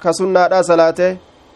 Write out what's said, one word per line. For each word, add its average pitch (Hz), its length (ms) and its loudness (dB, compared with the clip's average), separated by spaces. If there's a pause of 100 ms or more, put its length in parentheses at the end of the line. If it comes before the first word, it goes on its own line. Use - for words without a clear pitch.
ka 175 100 -2
sunnaadhaa 185 500 0
salaate. 170 560 0 (380)